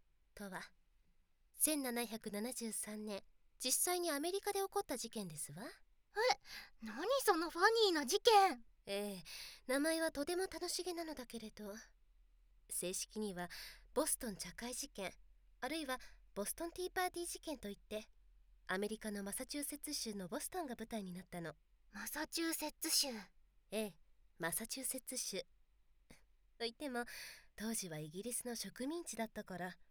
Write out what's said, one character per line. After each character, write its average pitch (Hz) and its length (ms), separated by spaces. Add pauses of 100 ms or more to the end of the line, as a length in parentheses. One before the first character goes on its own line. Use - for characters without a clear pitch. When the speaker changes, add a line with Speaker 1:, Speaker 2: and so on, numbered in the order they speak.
(340)
Speaker 1:
と 208 120
は、 180 160 (960)
千 294 260
七 240 220
百 220 260
七 214 220
十 226 180
三 214 320
年、 208 180 (400)
実 254 120
際 359 260
に 349 100
ア 285 80
メ 320 140
リ 392 80
カ 403 140
で 392 60
起 392 100
こ 403 100
っ - 60
た 285 100
事 226 140
件 202 180
で 151 100
す - 140
わ。 156 100
Speaker 2:
え、 - 1200
何 220 180 (220)
そ 427 100
の 320 140
フ 330 100
ァ 349 40 (240)
ニ 381 40
ー - 20
な 294 120
事 320 160
件？ 392 420 (220)
Speaker 1:
え 196 340
え、 160 40 (440)
名 269 140
前 320 180
は 320 140
と 285 100
て 349 140
も 381 60
楽 359 260
し 349 140
げ 359 100
な 339 100
の 320 100
だ 254 120
け 233 120
れ 220 140
ど、 214 140 (1040)
正 180 240
式 - 260
に 208 140
は 175 160 (440)
ボ 294 120
ス - 100
ト 247 140
ン 185 80
茶 180 160
会 247 200
事 - 140
件、 - 240 (480)
あ 247 80
る 285 80
い 320 100
は 254 140 (340)
ボ 202 120
ス - 80
ト 330 120
ン 339 60
テ 359 120
ィ - 20
ー 359 60
パ 370 100
ー 359 100
テ 349 80
ィ 349 40
ー - 20
事 - 160
件 294 160
と 208 100
い 202 60
っ - 40
て、 214 300 (600)
ア 185 100
メ 202 100
リ 214 100
カ 214 140
の 202 100
マ 196 120
サ 262 120
チ 294 140
ュ 285 40
ー - 20
セ 302 100
ッ 285 60
ツ 302 120
州 226 220
の 185 140
ボ 226 100
ス - 100
ト 370 140
ン - 20
が 247 140
舞 220 80
台 214 160
に 185 80
な 180 120
っ - 60
た 175 120
の。 160 120 (380)
Speaker 2:
マ 208 160
サ 302 180
チ - 160
ュ 330 100
ー - 20
セ 302 140
ッ 294 120
ツ 330 100
州？ 294 200 (640)
Speaker 1:
え 214 160
え、 196 60 (460)
マ 170 140
サ 226 120
チ 247 140
ュ 262 40
ー 254 40
セ 262 120
ッ - 60
ツ 254 120
州。 - 260 (1120)
と 233 60
い 233 60
っ 233 40
て 294 160
も、 240 140 (520)
当 226 180
時 196 160
は 160 80
イ 156 120
ギ 180 140
リ 240 100
ス - 120
の 240 100
植 226 320
民 339 160
地 - 140
だ 226 60
っ 220 40
た 214 160
か 190 140
ら、 175 180 (160)